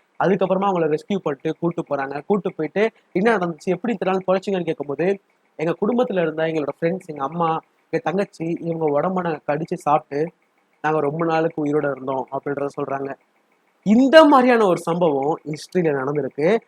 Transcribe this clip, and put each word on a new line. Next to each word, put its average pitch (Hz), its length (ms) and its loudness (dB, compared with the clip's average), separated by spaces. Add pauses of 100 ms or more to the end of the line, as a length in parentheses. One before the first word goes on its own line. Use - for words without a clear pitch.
(240)
அதுக்கப்புறமா 190 440 0
அவங்கள 165 280 0
ரெஸ்கியூ 196 280 -4
பண்ணிட்டு 156 360 -4
கூட்டு 170 300 -4
போறாங்க. 139 380 -6
கூட்டு 202 260 0
போயிட்டு, 190 380 -2 (200)
"என்ன 214 260 0
நடந்துச்சு, 175 260 -6
எப்படி 190 300 -2
இத்தனை 185 260 0
நாள் 185 80 -10
தொலைச்சிங்கன்னு?" 190 360 0
கேட்கும்போது, 160 560 -2 (360)
"எங்க 160 260 -2
குடும்பத்துல 233 400 0
இருந்த 160 220 -2
எங்களோட 160 240 -2 (120)
ஃப்ரெண்ட்ஸ், 170 260 -2
எங்க 147 180 -8
அம்மா, 165 240 -2 (420)
எங்க 160 140 -2
தங்கச்சி, 170 560 -4
இவங்க 160 420 0
உடம்ப 185 200 -2
நாங்க 165 260 -4
கடிச்சு 156 260 -4
சாப்பிட்டு 151 580 -2 (500)
நாங்க 156 180 0
ரொம்ப 151 260 -2
நாளுக்கு 160 400 0
உயிரோட 147 260 0
இருந்தோம்" 131 400 -6
அப்படின்றத 139 360 -4 (140)
சொல்றாங்க. 135 320 -6 (720)
இந்த 269 420 8
மாதிரியான 247 400 6
ஒரு 175 120 4
சம்பவம் 160 680 0
ஹிஸ்டரியில 151 360 -6
நடந்திருக்கு. 147 800 0 (100)